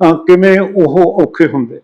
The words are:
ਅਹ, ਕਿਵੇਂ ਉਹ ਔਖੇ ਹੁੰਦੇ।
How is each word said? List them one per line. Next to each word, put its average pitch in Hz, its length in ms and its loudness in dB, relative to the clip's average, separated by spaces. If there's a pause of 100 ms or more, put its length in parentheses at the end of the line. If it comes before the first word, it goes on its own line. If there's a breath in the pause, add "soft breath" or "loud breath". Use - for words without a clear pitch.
ਅਹ, 165 120 2
ਕਿਵੇਂ 185 440 2
ਉਹ 180 640 0
ਔਖੇ 160 240 -2
ਹੁੰਦੇ। 131 360 -8